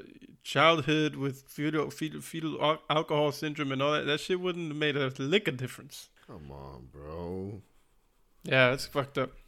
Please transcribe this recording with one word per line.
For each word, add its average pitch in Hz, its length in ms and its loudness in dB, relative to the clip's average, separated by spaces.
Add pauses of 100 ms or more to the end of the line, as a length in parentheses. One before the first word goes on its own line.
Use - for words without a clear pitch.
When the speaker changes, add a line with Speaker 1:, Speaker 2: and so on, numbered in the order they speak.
(440)
Speaker 1:
childhood 151 720 4
with 135 320 -4
fetal, 151 420 -2
fetal, 151 320 -6
fetal 156 420 -4
al-, 156 240 2
alcohol 151 440 2
syndrome 147 400 -4
and 135 100 0
all 147 120 4
that, 151 100 2
that 143 160 2
shit 185 200 0
wouldn't 175 280 -4
have 147 100 -6
made 151 180 2
a 135 220 2
lick 165 300 2
of 135 100 0
difference. - 520 -10 (180)
Speaker 2:
Come 76 240 -14
on, 67 400 -14
bro. 87 720 -8 (800)
Speaker 1:
Yeah, 131 300 6
it's 139 120 -4
fucked 135 320 -4
up. 131 140 0 (160)